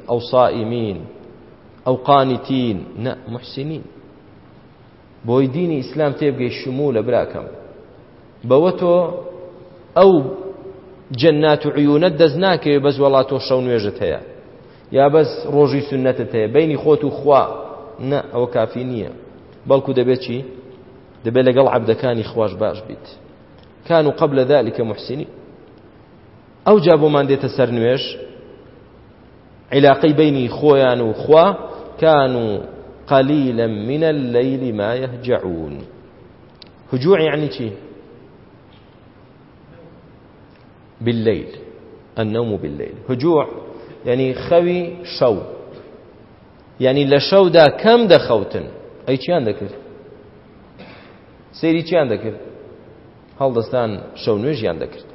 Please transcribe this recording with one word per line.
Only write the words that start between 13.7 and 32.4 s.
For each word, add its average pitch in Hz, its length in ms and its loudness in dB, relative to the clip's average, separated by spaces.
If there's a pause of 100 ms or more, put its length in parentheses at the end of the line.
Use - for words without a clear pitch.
هەیە، 80 180 -4 (680)
یا 139 180 4
بەس 151 200 2 (260)
ڕۆژی 139 340 2
سنەتت 127 460 -2
هەیە، 107 180 0
بەینی 151 300 2
خۆت 147 200 2
و 139 60 0
خوا. 139 340 2 (640)
نە، 143 100 -2 (140)
ئەوە 120 200 0
کافی 120 300 -2
نییە. 117 280 -8 (580)
بەڵکو 135 300 2
دەبێت 123 260 0
چی؟ 123 200 -8 (800)
دەبێت 127 220 2
لەگەڵ 127 280 4
عەبدەکانی 113 480 -2
خواش 107 380 -4
باش 98 260 -4
بیت. - 200 -16 (800)
"كانوا 160 240 4
قبل 147 340 0
ذلك 127 360 2
محسنين." 117 460 -8 (1400)
ئەو 208 120 8
جا 165 220 6
بۆمان 147 300 2
دێتە 135 260 -2
سەر 123 200 2
نوێژ، 123 260 0 (1700)
عیلاقەی 139 480 6
بەینی 139 380 2
خۆیان 135 440 4
و 110 120 -2
خوا، 160 340 6 (540)
"كانوا 131 500 2 (560)